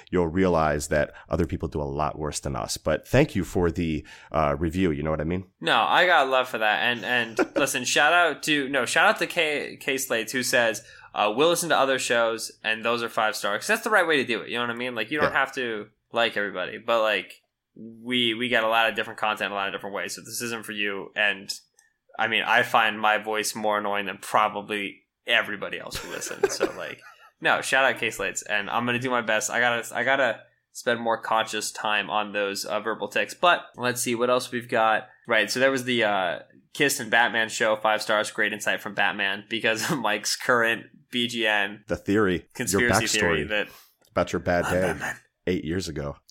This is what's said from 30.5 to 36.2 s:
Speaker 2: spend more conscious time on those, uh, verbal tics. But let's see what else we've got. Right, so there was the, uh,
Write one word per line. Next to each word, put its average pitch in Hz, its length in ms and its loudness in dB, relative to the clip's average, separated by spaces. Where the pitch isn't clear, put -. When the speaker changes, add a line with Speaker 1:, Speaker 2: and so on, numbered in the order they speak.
Speaker 2:
spend 120 280 -2
more 113 200 0
conscious 110 520 0
time 104 380 -2
on 104 220 -2
those, 101 320 -2
uh, 104 160 -2
verbal 104 280 -4
tics. 104 260 -2
But - 320 2
let's 123 240 -2
see 123 140 -2
what 120 160 2
else 127 200 0
we've 120 180 -6
got. 110 400 2
Right, 107 220 2
so - 100 -2
there 135 120 6
was 127 120 -2
the, 120 200 2
uh, 92 340 0